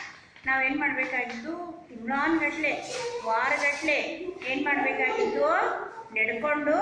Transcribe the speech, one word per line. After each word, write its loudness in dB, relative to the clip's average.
ನಾವೇನ್ 2
ಮಾಡ್ಬೇಕಾಗಿತ್ತು? -4
ತಿಂಗಳಾನ್ಗಟ್ಲೆ, 0
ವಾರಗಟ್ಲೆ 2
ಏನ್ 0
ಮಾಡ್ಬೇಕಾಗಿತ್ತು? 2
ನಡ್ಕೊಂಡು 2